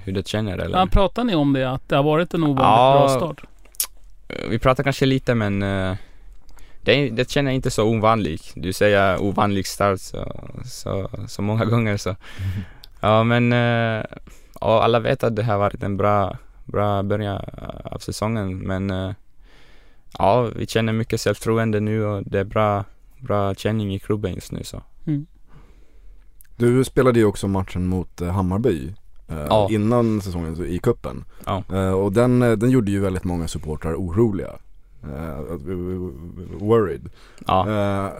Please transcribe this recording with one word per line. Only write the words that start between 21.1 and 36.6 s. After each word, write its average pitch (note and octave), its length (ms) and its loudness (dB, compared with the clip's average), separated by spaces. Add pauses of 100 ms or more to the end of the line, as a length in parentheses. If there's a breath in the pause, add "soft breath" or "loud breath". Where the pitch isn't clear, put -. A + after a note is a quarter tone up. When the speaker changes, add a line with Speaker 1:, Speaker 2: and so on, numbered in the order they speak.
Speaker 1:
självförtroende A2+ 600 0
nu G#2+ 260 0
och G2+ 200 -2
det G2 140 -2
är G2 40 0
bra, G#2 400 0 (340)
bra G2+ 360 0
känning G#2 400 -2
i G2 40 -4
klubben G#2 360 -4
just - 180 -12
nu, - 120 -8
så. - 180 -12 (240)
Speaker 2:
Mm. D3+ 200 -2 (1300 soft breath)
Speaker 3:
Du B2 280 4
spelade B2+ 340 4
ju A2 60 6
också G2+ 240 0
matchen F#2+ 380 -2
mot, F2+ 340 -4
eh, F2 80 -2
Hammarby, F#2 640 0 (360)
eh, D2+ 200 -8
Speaker 1:
Ja. G#2 220 4
Speaker 3:
innan A2 500 2
säsongen, F2 360 -6
så, F2 80 -6
i F2 140 -4
kuppen. - 460 -2 (220 loud breath)
Speaker 1:
Ja. F#2+ 160 -2 (100)
Speaker 3:
Eh, F#2+ 200 0
och F#2+ 200 2
den, B2 300 4
eh, A#2 100 4
den A2+ 180 2
gjorde A#2 200 4
ju G2 100 0
väldigt F#2 240 -2
många E2+ 240 -2
supportrar D#2 460 -6
oroliga. F#2 560 0 (540)
Eh, D2 340 -10
att C#2+ 240 -8
vi, F2+ 120 -6
vi, F2+ 200 -6 (420)
vi, F2 80 -14 (220)